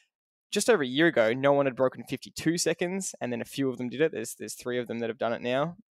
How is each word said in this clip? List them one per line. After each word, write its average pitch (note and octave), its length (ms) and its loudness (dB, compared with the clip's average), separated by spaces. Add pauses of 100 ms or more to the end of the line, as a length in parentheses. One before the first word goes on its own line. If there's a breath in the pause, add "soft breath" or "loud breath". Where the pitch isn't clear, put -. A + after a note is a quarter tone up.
(520 soft breath)
Just G#3 180 0
over F3 140 4
a - 20 -2
year C#3+ 220 4
ago, A#2 260 4
no C#3 180 4
one C#3 140 4
had B2+ 80 0
broken B2+ 300 0
fifty-two - 520 -4
seconds, F3+ 640 -2
and B2 120 -4
then A#2 80 -4
a A2+ 40 -4
few - 240 -2
of B2 100 -4
them B2 100 -4
did B2 120 -6
it. D#3 120 2
There's, A2 240 -8
there's - 180 -12
three B2 240 -4
of A#2+ 80 -4
them A#2 140 -6
that A2+ 100 -2
have A2+ 80 -8
done A#2 140 -2
it - 100 -6
now. C#3+ 340 -2 (140)